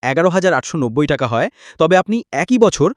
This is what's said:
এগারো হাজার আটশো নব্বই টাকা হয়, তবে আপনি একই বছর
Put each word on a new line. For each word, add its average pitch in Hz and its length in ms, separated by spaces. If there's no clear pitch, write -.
এগারো 151 260
হাজার 180 240
আটশো 131 240
নব্বই 135 300
টাকা 139 200
হয়, 117 200
তবে 165 200
আপনি 202 200
একই 175 260
বছর 185 380